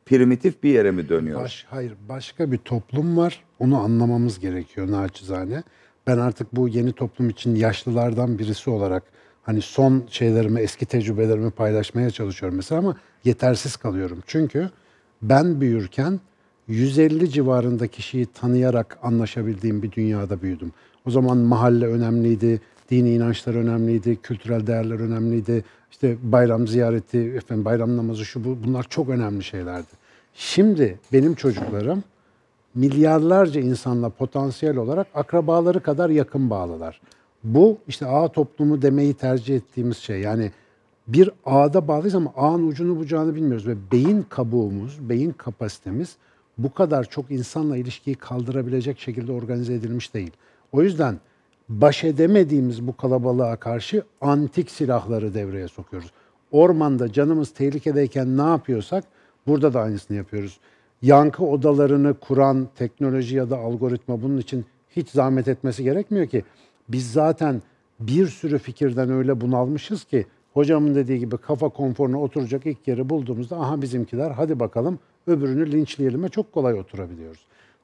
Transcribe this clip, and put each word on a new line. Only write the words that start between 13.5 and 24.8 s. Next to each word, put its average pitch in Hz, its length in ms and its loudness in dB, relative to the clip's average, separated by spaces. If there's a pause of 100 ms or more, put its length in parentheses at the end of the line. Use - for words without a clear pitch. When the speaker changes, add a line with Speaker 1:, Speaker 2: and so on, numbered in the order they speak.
Speaker 2:
kalıyorum. 92 520 -6
Çünkü 160 420 -2 (520)
ben 139 400 2
büyürken 135 580 -2 (480)
yüz 131 320 0
elli 156 300 4
civarında 123 580 0
kişiyi 123 380 -6
tanıyarak 123 800 0
anlaşabildiğim 113 800 -2
bir 104 80 -6
dünyada 104 500 -2
büyüdüm. 90 300 -6 (340)
O 123 60 -4
zaman 123 260 4
mahalle 120 500 4
önemliydi, 117 760 2 (280)
dini 123 240 4
inançlar 117 420 0
önemliydi, 117 600 0
kültürel 113 520 -4
değerler 113 320 -2